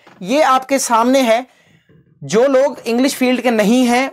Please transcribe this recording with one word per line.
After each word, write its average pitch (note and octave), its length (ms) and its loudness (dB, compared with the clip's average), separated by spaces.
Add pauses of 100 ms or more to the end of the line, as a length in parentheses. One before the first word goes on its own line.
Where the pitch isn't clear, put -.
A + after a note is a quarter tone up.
(220)
ये B3 220 -2
आपके C4 360 0
सामने B3 440 0
है। A#3 220 0 (760)
जो F#3+ 260 0
लोग C4+ 340 0
इंग्लिश B3+ 340 -2
फील्ड B3 260 -2
के B3 100 -2
नहीं A3+ 340 2
हैं B3 280 0